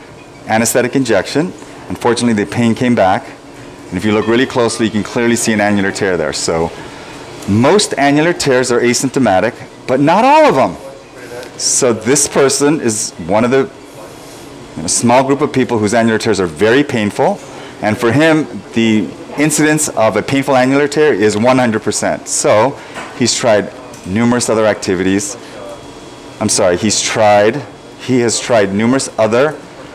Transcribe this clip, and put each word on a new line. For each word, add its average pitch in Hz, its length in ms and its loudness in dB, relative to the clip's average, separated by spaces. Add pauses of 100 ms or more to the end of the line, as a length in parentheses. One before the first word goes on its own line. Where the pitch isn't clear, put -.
(480)
anesthetic 117 480 0
injection. 135 560 0 (380)
Unfortunately, 117 420 0
the 101 180 0
pain 117 240 2
came 123 200 0
back. 101 320 2 (640)
And 90 100 -6
if 90 80 -2
you 107 60 2
look 107 140 2
really 117 200 2
closely, 117 400 0
you 101 40 -2
can 104 120 -2
clearly 117 340 0
see 113 160 0
an 107 80 0
annular 101 320 0
tear 95 240 0
there. 76 160 -2
So 82 400 -2 (760)
most 135 520 2
annular 147 340 2
tears 127 400 0
are 120 80 2
asymptomatic, 120 720 2 (340)
but 127 140 0
not 170 240 4
all 294 220 6
of 214 80 4
them. 101 240 0 (800)
So - 340 0
this 113 340 0
person 143 540 2
is 110 320 -4 (140)
one 104 180 2
of 120 60 0
the, 135 180 2 (1080)
you 85 60 -8
know, 80 60 -6
small 123 340 2
group 135 200 -2
of 139 100 -2
people 120 240 0
whose 107 160 0
annular 113 240 2
tears 104 240 0
are 90 60 0
very 107 360 2
painful. 135 560 -2 (440)
And - 160 0
for 117 140 2
him, 151 500 0 (100)
the 110 360 2 (280)
incidence 151 540 0
of 110 260 0
a 101 60 2
painful 135 340 0
annular 135 320 2
tear 151 240 4
is 104 240 2
one 120 220 4
hundred 110 240 0
percent. 98 460 -4
So 131 460 2 (440)
he's 117 160 0
tried 107 360 2 (360)
numerous 117 420 0
other 110 160 2
activities. 98 720 0 (1040)
I'm 107 80 -2
sorry, 90 300 2
he's 104 200 0
tried, 107 640 2 (400)
he 127 200 0
has 117 200 0
tried 104 320 2
numerous 117 460 0
other 117 360 2 (400)